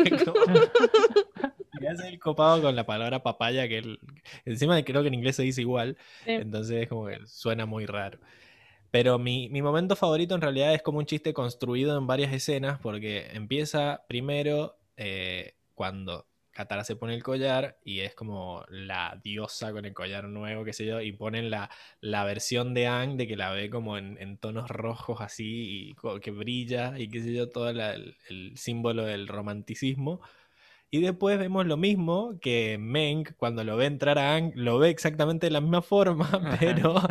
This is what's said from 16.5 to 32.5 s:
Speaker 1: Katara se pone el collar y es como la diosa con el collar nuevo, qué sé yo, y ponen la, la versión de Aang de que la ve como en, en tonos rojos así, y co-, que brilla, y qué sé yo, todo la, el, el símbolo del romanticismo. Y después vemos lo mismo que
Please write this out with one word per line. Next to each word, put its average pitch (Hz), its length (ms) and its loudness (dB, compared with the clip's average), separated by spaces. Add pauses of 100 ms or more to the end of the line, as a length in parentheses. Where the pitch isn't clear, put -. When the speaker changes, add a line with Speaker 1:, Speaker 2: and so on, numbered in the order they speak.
Speaker 1:
Katara 101 320 -6
se 107 140 -8
pone 117 180 -6
el 117 80 -8
collar 135 640 -2
y 95 160 -6
es 98 120 -6
como 92 560 -10
la 92 540 -8
diosa 107 480 -8
con 104 140 -8
el 98 80 -12
collar 98 320 -8
nuevo, 107 400 -8
qué 107 80 -8
sé 107 120 -8
yo, 110 160 -4
y 107 120 -6
ponen 110 360 -6
la, 104 200 -6 (320)
la 104 240 -2
versión 120 480 -2
de 120 140 2
Aang 127 300 -2
de 123 100 -2
que 107 100 -6
la 95 140 -2
ve 101 180 -4
como 113 280 -6
en, 98 220 -12
en 98 180 -14
tonos 113 320 -8
rojos 113 520 -6
así, 107 680 -10
y - 40 -18
co-, 104 240 -8
que 107 120 -12
brilla, 123 680 -4
y 113 100 -6
qué 117 140 -8
sé 117 100 -4
yo, 120 160 -2
todo 120 240 -4
la, 110 220 -4
el, 98 220 -14 (120)
el 92 280 -14
símbolo 117 480 -2
del 101 240 -4
romanticismo. 113 880 -4 (760)
Y 147 60 2
después 185 400 2
vemos 190 280 0
lo 151 100 2
mismo 190 640 2
que 113 360 0